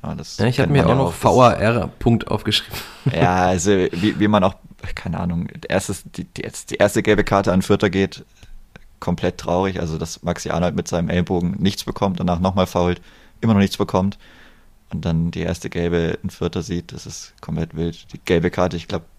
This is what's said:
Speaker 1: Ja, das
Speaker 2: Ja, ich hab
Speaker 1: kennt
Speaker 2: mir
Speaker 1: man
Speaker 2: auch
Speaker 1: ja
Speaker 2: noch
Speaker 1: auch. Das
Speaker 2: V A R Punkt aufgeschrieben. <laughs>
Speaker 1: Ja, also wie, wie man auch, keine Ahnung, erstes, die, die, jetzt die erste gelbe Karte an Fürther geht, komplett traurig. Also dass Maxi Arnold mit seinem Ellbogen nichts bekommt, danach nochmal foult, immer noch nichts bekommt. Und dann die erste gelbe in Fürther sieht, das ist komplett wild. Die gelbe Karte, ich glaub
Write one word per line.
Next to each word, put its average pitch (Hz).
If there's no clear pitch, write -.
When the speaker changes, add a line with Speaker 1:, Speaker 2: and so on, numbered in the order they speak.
Speaker 1:
Ja, -
das -
Speaker 2:
Ja, 107
ich 123
hab 117
Speaker 1:
kennt -
Speaker 2:
mir 139
Speaker 1:
man -
Speaker 2:
auch 110
Speaker 1:
ja 123
Speaker 2:
noch 135
Speaker 1:
auch. 87
Das -
Speaker 2:
V 120
A 117
R 110
Punkt 117
aufgeschrieben. -
<laughs> 131
Speaker 1:
Ja, 90
also 92
wie, 92
wie 104
man 104
auch, 92
keine 85
Ahnung, 85
erstes, -
die, -
die, -
jetzt -
die -
erste -
gelbe 104
Karte 98
an 92
Fürther 101
geht, 95
komplett 90
traurig. 90
Also 80
dass 82
Maxi 85
Arnold 85
mit 85
seinem 87
Ellbogen 87
nichts -
bekommt, 98
danach 90
nochmal 92
foult, 90
immer 113
noch 101
nichts 98
bekommt. 98
Und 80
dann 82
die 85
erste 85
gelbe 85
in 95
Fürther 85
sieht, 87
das -
ist -
komplett 80
wild. 82
Die -
gelbe 87
Karte, 90
ich 82
glaub 98